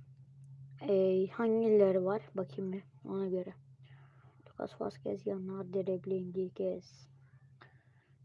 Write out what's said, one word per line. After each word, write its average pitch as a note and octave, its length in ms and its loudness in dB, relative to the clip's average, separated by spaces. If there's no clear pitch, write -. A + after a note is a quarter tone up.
Ee, F#3+ 460 4
hangileri G#3+ 800 4
var? G3+ 160 0
Bakayım F#3+ 380 -4
bir G3 100 -8
ona G3 220 -4
göre. F#3 260 -4
Lucas - 340 -10
Vazquez, G3+ 460 -6
Yanare, F#3+ 760 -4
Blink, F#3 560 -4
yes. F3+ 480 -6